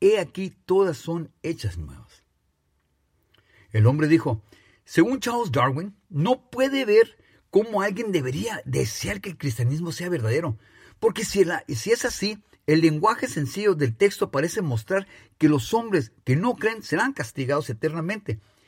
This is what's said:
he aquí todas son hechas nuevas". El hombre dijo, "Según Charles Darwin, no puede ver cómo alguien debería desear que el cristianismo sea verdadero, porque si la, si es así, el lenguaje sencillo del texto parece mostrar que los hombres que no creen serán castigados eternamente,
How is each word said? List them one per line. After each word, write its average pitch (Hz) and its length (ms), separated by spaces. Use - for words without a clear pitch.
he 202 180
aquí 180 300
todas 185 320
son 165 340
hechas 113 360
nuevas". 78 460
El 110 140
hombre 151 220
dijo, 147 360
"Según 254 360
Charles 233 320
Darwin, 135 440
no 196 400
puede 269 360
ver 220 320
cómo 214 320
alguien 208 300
debería 160 540
desear 131 560
que - 80
el 160 80
cristianismo 139 540
sea 175 180
verdadero, 135 480
porque 220 240
si 190 220
la, 165 220
si 127 240
es 240 120
así, 208 400
el 156 140
lenguaje 165 460
sencillo 190 480
del 131 200
texto 196 360
parece 165 300
mostrar 170 460
que 156 100
los 147 260
hombres 208 380
que 131 100
no 214 200
creen 220 260
serán 226 320
castigados 135 560
eternamente, 156 720